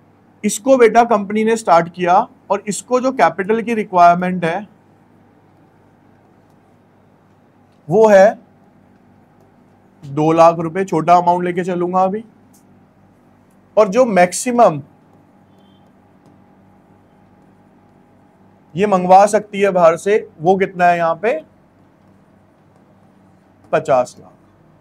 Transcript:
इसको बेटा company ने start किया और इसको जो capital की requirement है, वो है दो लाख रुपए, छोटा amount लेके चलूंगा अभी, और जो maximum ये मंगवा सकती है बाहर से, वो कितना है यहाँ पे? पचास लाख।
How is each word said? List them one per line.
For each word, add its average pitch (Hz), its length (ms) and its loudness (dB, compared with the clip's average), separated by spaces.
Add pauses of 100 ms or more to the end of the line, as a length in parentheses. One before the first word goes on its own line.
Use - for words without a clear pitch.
(440)
इसको 262 320 0
बेटा 233 280 4
company 214 400 -4
ने 226 120 -2
start 170 380 0
किया 180 320 0 (240)
और 202 180 -6
इसको 247 320 -4
जो 262 120 -4
capital 196 500 -2
की 226 120 -6
requirement 180 720 0
है, 180 240 -6 (3250)
वो 214 200 2
है 202 300 6 (1600)
दो 151 300 -4
लाख 165 260 4
रुपए, 170 260 -6
छोटा 175 300 0
amount 175 300 0
लेके 180 200 -6
चलूंगा 180 380 -4
अभी, 196 220 -4 (1500)
और 214 120 2
जो 233 160 2
maximum 185 800 0 (4000)
ये 185 120 -2
मंगवा 185 400 4
सकती 208 340 -4
है 196 100 0
बाहर 170 260 2
से, 208 320 -4 (120)
वो 180 160 0
कितना 185 300 -4
है 175 100 2
यहाँ 165 180 -4
पे? 196 180 -4 (2500)
पचास 147 480 -2
लाख। - 100 -20 (500)